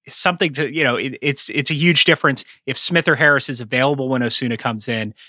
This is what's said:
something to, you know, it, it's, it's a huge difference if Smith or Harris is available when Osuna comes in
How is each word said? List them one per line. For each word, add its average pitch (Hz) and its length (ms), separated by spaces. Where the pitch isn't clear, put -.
something 180 440
to, 139 180
you 151 140
know, 120 120
it, 127 260
it's, 143 260
it's 135 220
a 160 40
huge 165 300
difference 151 400
if 131 100
Smith 170 320
or 147 80
Harris 143 320
is 123 140
available 131 480
when 127 120
Osuna 117 360
comes 113 300
in 110 260